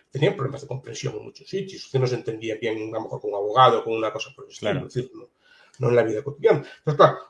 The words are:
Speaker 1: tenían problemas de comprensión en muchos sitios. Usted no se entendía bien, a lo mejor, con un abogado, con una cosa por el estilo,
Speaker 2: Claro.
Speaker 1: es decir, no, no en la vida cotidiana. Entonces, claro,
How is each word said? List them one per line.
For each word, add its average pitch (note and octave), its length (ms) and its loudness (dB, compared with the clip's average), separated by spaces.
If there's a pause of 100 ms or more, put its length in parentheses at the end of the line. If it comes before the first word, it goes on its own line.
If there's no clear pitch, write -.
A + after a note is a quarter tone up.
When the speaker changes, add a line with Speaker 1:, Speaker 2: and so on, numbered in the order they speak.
(100)
Speaker 1:
tenían D3+ 240 2
problemas C3+ 280 -6
de - 40 -18
comprensión B2 480 -8
en A2 80 -10
muchos - 260 -20
sitios. F#3+ 360 -8
Usted C3 160 -2
no B2+ 80 2
se B2 80 -2
entendía A2 400 -6
bien, A2 360 -4
a A2+ 40 -6
lo A2 60 -6
mejor, - 180 -10
con G#2+ 100 -6
un G#2 60 -4
abogado, A2 480 6
con A2+ 100 -2
una A2 180 -2
cosa - 220 -10
por - 120 -20
el - 40 -20
estilo, G#2 220 -4
Speaker 2:
Claro. - 160 -4
Speaker 1:
es - 60 -14
decir, B2 200 -4
no, - 140 -20 (520)
no B2+ 80 0
en A#2+ 80 4
la A2+ 80 6
vida A2 180 -2
cotidiana. - 360 4
Entonces, - 380 -6
claro, D3+ 220 6 (120)